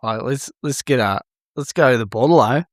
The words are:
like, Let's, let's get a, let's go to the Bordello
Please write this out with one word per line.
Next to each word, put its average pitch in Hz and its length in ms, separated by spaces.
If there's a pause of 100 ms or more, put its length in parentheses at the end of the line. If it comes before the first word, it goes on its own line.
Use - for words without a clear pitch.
like, 110 200
Let's, 135 280 (120)
let's 147 200
get 131 180
a, 98 200 (360)
let's 143 160
go 139 200
to 123 60
the 113 80
Bordello 131 680